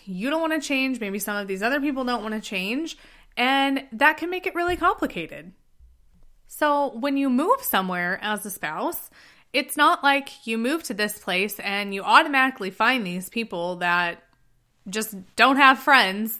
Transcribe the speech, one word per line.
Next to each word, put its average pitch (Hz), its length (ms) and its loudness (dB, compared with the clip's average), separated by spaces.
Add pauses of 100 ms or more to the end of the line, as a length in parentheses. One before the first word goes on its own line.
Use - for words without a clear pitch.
You 190 240 -6
don't 320 120 0
want 320 120 0
to 320 140 -4
change. 262 320 -2
Maybe 202 200 -6
some 208 180 -6
of 202 100 -6
these 190 160 -4
other 262 160 0
people 269 240 -2
don't 247 180 -2
want 214 140 -6
to 220 60 -6
change. 220 560 -6 (400)
And 269 560 0
that 294 240 4
can 330 120 -6
make 359 160 -6
it 370 100 -6
really 349 200 0
complicated. 185 800 -4 (920)
So 285 500 2
when 277 180 0
you 277 140 2
move 349 320 4
somewhere 185 600 0
as 208 240 -4
a 208 60 -10
spouse, 202 580 -6 (440)
it's 285 240 -2
not 302 260 4
like 277 420 0
you 226 120 -4
move 269 260 -2
to - 100 -8
this 208 240 -4
place 196 420 -2
and 202 340 -4
you 196 100 -6
automatically 262 640 4
find 226 380 0
these 180 220 -8
people 180 480 -4
that 175 460 -2 (640)
just 214 260 -6 (200)
don't 262 220 6
have 269 220 8
friends. 220 600 2